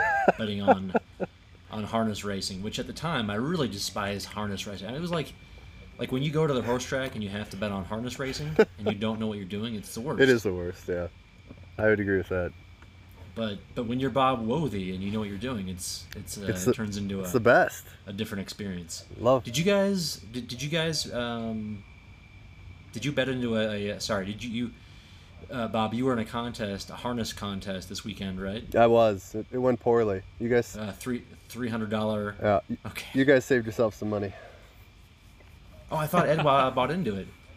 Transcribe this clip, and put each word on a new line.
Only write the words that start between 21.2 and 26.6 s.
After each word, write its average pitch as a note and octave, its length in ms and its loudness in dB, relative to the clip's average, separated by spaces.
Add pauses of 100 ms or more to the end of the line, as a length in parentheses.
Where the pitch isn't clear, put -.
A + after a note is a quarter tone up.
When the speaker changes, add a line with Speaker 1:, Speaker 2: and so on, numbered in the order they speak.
Speaker 2:
did A2+ 140 -6
you C#3+ 60 0
bet C3 180 0
into B2 260 0
a, G#2+ 360 0
a, F#2 80 -6
sorry, G2 260 -2
did G#2+ 180 -8
you, B2 60 -6
you, A#2 200 -4 (800)
uh, A#2 180 -2
Bob, A2 260 0
you A#2+ 100 0
were C3 80 4
in A#2+ 60 2
a A2 80 -2
contest, A2+ 640 -4